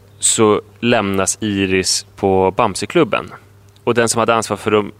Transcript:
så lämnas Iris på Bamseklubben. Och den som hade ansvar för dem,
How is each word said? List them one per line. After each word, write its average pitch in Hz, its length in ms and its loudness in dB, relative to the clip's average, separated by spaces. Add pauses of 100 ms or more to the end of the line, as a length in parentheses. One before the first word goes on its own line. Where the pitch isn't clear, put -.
(180)
så 107 420 2 (200)
lämnas 98 600 0
Iris 98 680 -2 (100)
på 95 340 2
Bamseklubben. 107 800 -2 (540)
Och 120 100 0
den 117 140 2
som 117 100 -4
hade 113 160 2
ansvar 107 220 -2
för 107 140 -6
dem, 104 300 0